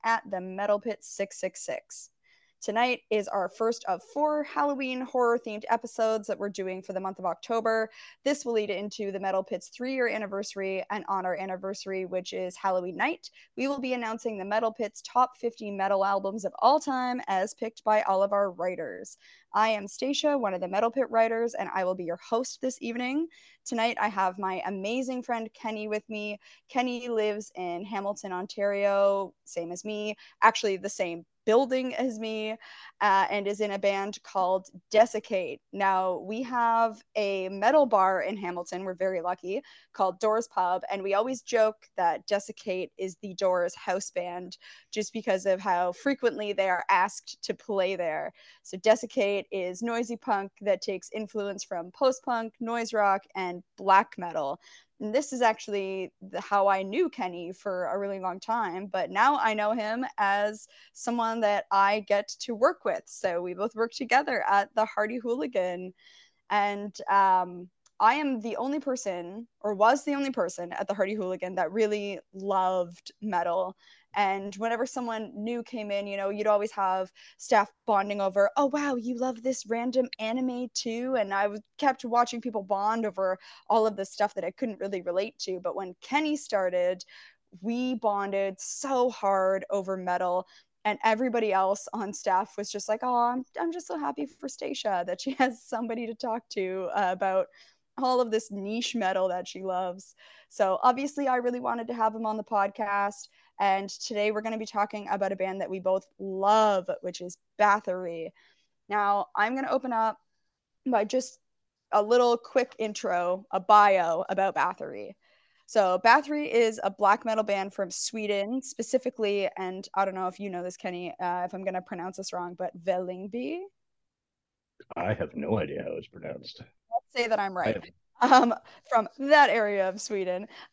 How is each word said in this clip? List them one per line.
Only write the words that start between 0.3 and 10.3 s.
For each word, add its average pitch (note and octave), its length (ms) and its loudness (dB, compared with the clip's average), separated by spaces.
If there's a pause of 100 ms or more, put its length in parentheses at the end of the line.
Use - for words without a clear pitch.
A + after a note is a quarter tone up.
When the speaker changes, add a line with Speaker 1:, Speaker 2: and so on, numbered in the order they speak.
Speaker 1:
The F#3+ 100 -4
Metal G3+ 400 0
Pit G#3+ 240 -6
six - 340 -6
six - 280 -8
six. - 420 -10 (540)
Tonight A#3 380 0 (100)
is G#3 180 0
our F#3+ 220 -2
first A3+ 340 -2
of F#3+ 180 -4
four D4+ 400 0
Halloween C#4 600 -2
horror-themed A#3+ 680 0
episodes A3 580 0
that G3+ 120 -4
we're G3+ 100 -4
doing F#3 340 -6
for F#3 120 -10
the F#3 60 -4
month F#3+ 180 -6
of F#3 80 -6
October. A3 640 0 (340)
This C#4 200 0
will A#3+ 100 -2
lead G#3+ 160 0
into G3+ 420 -4
the F#3+ 80 -6
Metal F#3+ 240 0
Pit's - 240 -8
three-year B3+ 400 -2
anniversary, G3 840 -4